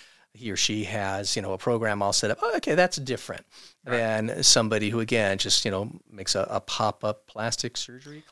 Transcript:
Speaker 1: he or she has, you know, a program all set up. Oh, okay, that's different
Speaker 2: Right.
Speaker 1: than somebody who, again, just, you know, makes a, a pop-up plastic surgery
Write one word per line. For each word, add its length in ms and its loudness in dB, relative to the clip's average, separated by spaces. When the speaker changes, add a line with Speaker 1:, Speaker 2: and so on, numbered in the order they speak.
Speaker 1:
he 180 -10
or 60 -6
she 280 0
has, 520 -2
you 60 -2
know, 100 -4
a 60 -4
program 420 2
all 140 2
set 160 2
up. 100 -2
Oh, 160 0
okay, 180 0
that's 220 4
different 480 -6
Speaker 2:
Right. 140 -2
Speaker 1:
than 440 0
somebody 460 4
who, 120 0
again, 360 2
just, 300 2
you 40 -2
know, 200 -2
makes 240 -4
a, 140 0
a 140 -2
pop-up 640 -2
plastic 500 -4
surgery 560 -12